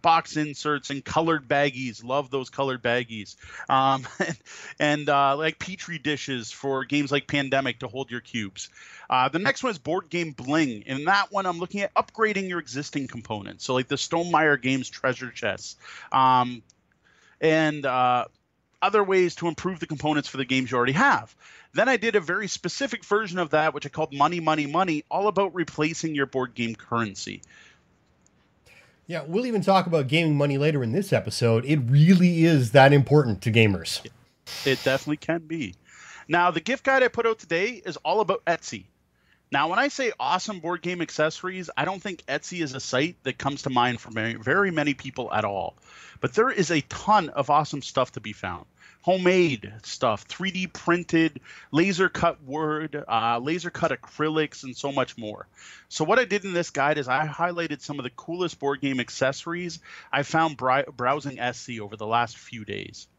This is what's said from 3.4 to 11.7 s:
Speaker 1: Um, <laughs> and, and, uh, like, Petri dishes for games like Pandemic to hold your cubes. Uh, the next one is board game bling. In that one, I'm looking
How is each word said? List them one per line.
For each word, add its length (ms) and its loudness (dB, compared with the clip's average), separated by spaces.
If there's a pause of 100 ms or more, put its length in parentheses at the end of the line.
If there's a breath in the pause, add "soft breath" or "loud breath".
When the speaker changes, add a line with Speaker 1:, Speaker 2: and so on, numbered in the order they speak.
Speaker 1:
Um, 460 2
<laughs> 60 -20
and, 180 -4 (400 loud breath)
and, 320 0
uh, 280 4
like, 200 -4
Petri 400 -12
dishes 540 -6
for 340 -4
games 260 0
like 140 0
Pandemic 540 0
to 80 -10
hold 240 -10
your 100 -8
cubes. 480 -10 (400 loud breath)
Uh, 180 4
the 120 -2
next 240 -2
one 80 -2
is 80 -8
board 320 -4
game 220 -4
bling. 500 -2
In 220 -6
that 260 2
one, 160 -2
I'm 100 -4
looking 240 -6